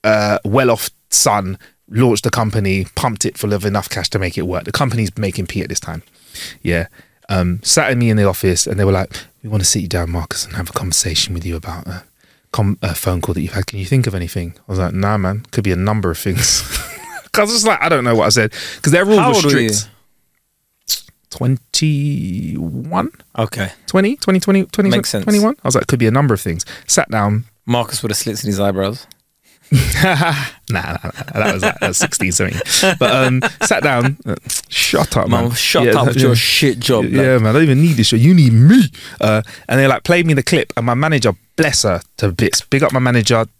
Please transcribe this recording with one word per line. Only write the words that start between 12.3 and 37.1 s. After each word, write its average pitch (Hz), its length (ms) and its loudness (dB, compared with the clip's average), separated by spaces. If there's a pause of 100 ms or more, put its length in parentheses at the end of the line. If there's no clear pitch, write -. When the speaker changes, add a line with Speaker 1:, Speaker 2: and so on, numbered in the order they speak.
Speaker 1:
com-, 101 320 0
a 90 120 -2
phone 90 280 -2
call 87 120 -4
that 85 60 -4
you've 92 140 -6
had. 95 120 -4
Can 104 120 -12
you 95 80 -8
think 131 200 2
of 95 80 -4
anything?" 90 440 -6
I - 40 -20 (100)
was 92 60 -2
like, 87 140 -2
"Nah, 101 240 0
man, 101 340 -2
could 107 140 -4
be 95 80 0
a 85 40 0
number 98 340 0
of 82 80 -6
things." - 420 -2
<laughs> - 720 -12
'Cause - 60 0
I 208 60 4
was 214 80 -2
just 220 140 0
like, 202 140 2
"I 160 80 0
don't 139 160 2
know 117 120 4
what 90 100 4
I 107 40 2
said." 107 220 2 (300)
'Cause 147 100 2
they're 180 140 4
rules 208 140 6
Speaker 2:
How 247 100 4
Speaker 1:
were 233 60 2
Speaker 2:
old 170 100 2
were 131 140 4
you? 113 100 0
Speaker 1:
strict. 104 180 -4 (1400)
Twenty-one? 139 1800 -4 (280)
Speaker 2:
Okay. 104 320 -4 (160)
Speaker 1:
Twenty, 202 300 0
twenty, 190 240 0
twenty, 196 240 2
twenty, 196 260 0
Speaker 2:
Makes - 200 0
sense. - 140 -4
Speaker 1:
twenty-one? 214 400 2
I - 40 0
was 123 60 0
like, - 120 0
"Could 127 120 0
be 117 80 2
a 110 40 4
number 131 240 2
of 95 60 -4
things." 82 240 -6 (220)
Sat - 240 0
down. 107 340 0 (220)
Speaker 2:
Marcus 120 360 -2
would 107 80 -4
have - 80 -4
slits 107 260 -6
in 107 40 -4
his 98 120 -2
eyebrows. 98 460 -2 (640)
Speaker 1:
<laughs> 139 60 4 (260)
Nah, 165 320 0 (360)
nah, 85 340 -4
nah, 87 60 -6 (240)
that - 200 0
was, 92 80 -4
like, - 180 -2
that - 80 -2
was 90 100 -4
sixteen, 92 340 -2
seventeen. - 280 -2 (380)
But, 107 160 2
um, 127 280 2 (200)
sat 220 200 0
down. 135 340 2 (100)
Uh, 98 100 -4 (320)
shut - 480 -2
up, 98 120 2
Speaker 2:
Mum, 120 200 2
Speaker 1:
man. - 60 0
Speaker 2:
shut - 300 0
Speaker 1:
Yeah, 120 60 4
Speaker 2:
up 135 160 4
Speaker 1:
that, 127 80 0
Speaker 2:
with 131 80 2
your 123 80 4
Speaker 1:
yeah. 120 60 4
Speaker 2:
shit 117 440 2
job, 117 240 2
Speaker 1:
Yeah, 131 180 2